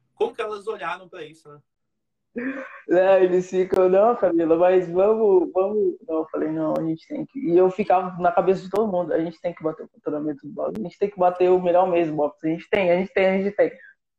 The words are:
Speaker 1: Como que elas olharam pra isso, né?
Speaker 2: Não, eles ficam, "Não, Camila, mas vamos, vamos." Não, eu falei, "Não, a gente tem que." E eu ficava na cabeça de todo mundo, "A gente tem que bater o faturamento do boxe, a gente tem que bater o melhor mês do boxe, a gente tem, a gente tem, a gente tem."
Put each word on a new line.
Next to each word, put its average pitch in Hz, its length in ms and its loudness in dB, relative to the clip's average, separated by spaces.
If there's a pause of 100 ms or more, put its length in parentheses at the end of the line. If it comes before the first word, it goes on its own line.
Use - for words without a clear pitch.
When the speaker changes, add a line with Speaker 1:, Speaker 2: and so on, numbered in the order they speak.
(140)
Speaker 1:
Como 233 200 -2
que 226 80 -8
elas 208 240 -8
olharam 180 420 -8
pra 170 160 -16
isso, 156 240 -20
né? 147 100 -20 (1300)
Speaker 2:
Não, 185 300 4
eles 180 300 2
ficam, 185 400 0
"Não, 208 280 4
Camila, 165 400 2
mas 180 340 2
vamos, 190 600 2
vamos." 190 440 0 (120)
Não, 160 80 -4
eu 160 160 -4
falei, 151 180 -4
"Não, 311 260 -4
a 156 60 -4
gente 160 240 -6
tem 277 200 -8
que." - 120 -14
E 165 180 0
eu 185 140 4
ficava 185 500 -2
na 175 120 0
cabeça 185 300 0
de - 80 -16
todo 214 200 -2
mundo, 175 220 -4
"A 160 80 0
gente 165 200 -6
tem 175 140 -8
que - 80 -20
bater 156 220 -6
o - 40 -20
faturamento 151 560 -8
do 143 80 -16
boxe, 143 280 -8
a - 20 -8
gente 175 160 -12
tem 202 120 -2
que - 80 -18
bater 180 300 2
o 185 140 4
melhor 180 260 2
mês 170 200 0
do 151 80 -6
boxe, 147 280 -4
a 160 60 -2
gente 165 180 -8
tem, 190 220 0
a 175 60 4
gente 190 160 -4
tem, 190 140 2
a 190 120 2
gente 202 160 -2
tem." 165 180 2 (460)